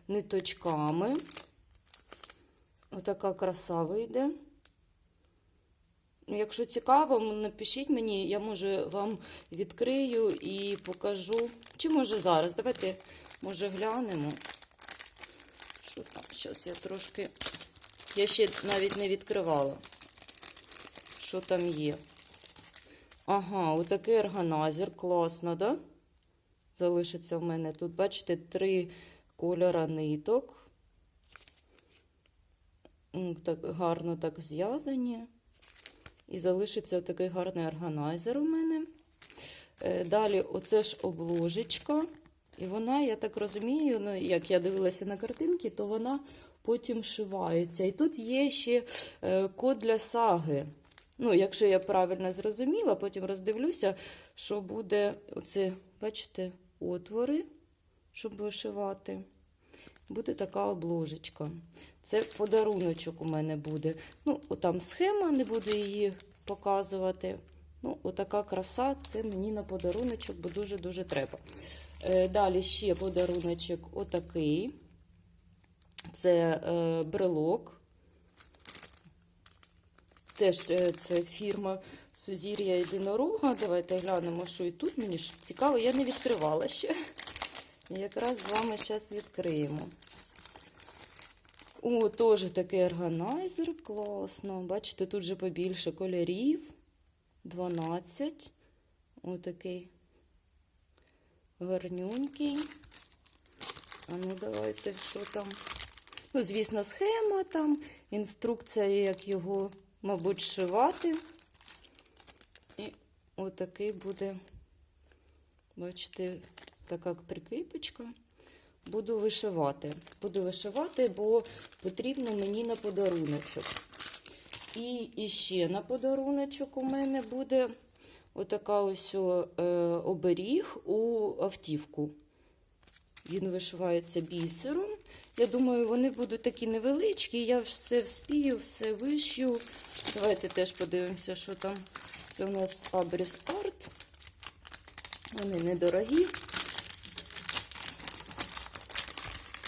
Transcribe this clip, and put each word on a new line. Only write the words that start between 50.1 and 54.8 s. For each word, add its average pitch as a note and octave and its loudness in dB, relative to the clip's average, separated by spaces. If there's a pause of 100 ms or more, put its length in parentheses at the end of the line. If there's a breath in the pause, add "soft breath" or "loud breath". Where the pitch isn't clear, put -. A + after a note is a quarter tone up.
Ну, A#3 4
якщо F#3+ 6
я F#3 8
правильно F#3 2
зрозуміла, A#3+ 2
потім G3 -4
роздивлюся, G3 0 (400 loud breath)
що G#3 -4
буде G#3 0 (220)